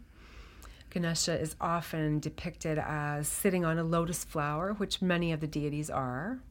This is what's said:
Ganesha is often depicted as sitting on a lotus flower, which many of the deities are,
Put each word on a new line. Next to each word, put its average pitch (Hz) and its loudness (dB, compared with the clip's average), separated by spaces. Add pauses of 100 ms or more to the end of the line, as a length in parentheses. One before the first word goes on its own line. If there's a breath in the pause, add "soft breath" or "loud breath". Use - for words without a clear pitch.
(920 loud breath)
Ganesha 165 2
is 156 -4
often 160 2
depicted 160 -4
as 147 -2
sitting 185 4
on 160 4
a 170 2
lotus 170 2
flower, 156 0
which - -2
many 170 4
of 156 0
the 156 0
deities 147 -2
are, 143 -2 (120)